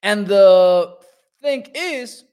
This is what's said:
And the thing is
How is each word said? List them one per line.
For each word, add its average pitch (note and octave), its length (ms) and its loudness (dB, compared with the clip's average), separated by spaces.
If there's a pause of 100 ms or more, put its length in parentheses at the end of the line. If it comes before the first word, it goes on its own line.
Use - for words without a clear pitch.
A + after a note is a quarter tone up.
And G#3 240 -6
the F#3 680 2 (440)
thing C#4 240 -8 (120)
is D4 560 -12